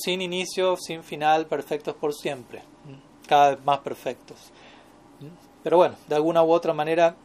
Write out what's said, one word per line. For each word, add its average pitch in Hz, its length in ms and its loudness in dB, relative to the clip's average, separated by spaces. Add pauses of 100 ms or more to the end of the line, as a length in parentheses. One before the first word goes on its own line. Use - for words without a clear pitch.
sin 185 180 -2
inicio, 185 560 -4
sin 165 260 -12
final, 156 420 0
perfectos 147 500 -6
por 147 180 -4
siempre, 127 500 -10 (240)
¿m? 139 100 -20 (300)
Cada 143 240 6
vez 135 140 -6
más 143 140 2
perfectos. 131 580 -12 (840)
¿M? 143 100 -20 (320)
Pero 156 160 -2
bueno, 170 180 4 (120)
de 147 80 -4
alguna 165 260 2
u 165 100 4
otra 170 220 0
manera 165 520 0